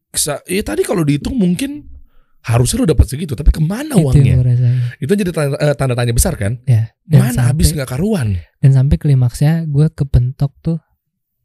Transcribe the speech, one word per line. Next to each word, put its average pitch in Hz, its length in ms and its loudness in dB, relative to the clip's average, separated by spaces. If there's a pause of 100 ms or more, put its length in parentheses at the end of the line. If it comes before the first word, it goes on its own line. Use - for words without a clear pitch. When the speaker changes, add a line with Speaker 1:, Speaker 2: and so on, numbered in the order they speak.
(120)
Speaker 1:
sa-, - 340 -6
ya 202 180 -4
tadi 311 180 -4
kalau - 220 -2
dihitung 147 320 -2
mungkin 262 560 -2 (500)
harusnya 120 380 0
lu 247 80 0
dapat 147 240 4
segitu, 147 240 -8
tapi - 160 2
kemana 208 400 -2
Speaker 2:
Itu 170 160 2
Speaker 1:
uangnya? 139 160 4
Speaker 2:
yang 131 160 4
gue 123 80 2
rasain. 123 320 2 (180)
Speaker 1:
Itu 143 140 -4
jadi 196 240 -2
tanda, 143 240 -2
eh, 147 160 0
tanda 131 180 -2
tanya 120 220 -2
besar 139 240 0
kan? 107 240 -4
Speaker 2:
Ya. 110 400 0
Dan 156 160 4
Speaker 1:
Mana 127 160 2
Speaker 2:
sampai, 123 160 0
Speaker 1:
habis 156 240 0
nggak 135 140 -6
karuan? 131 500 -2 (160)
Speaker 2:
dan 135 160 4
sampai 135 240 2
klimaksnya 151 720 0
gue 147 220 0
kepentok 139 720 -2
tuh 165 180 -4 (640)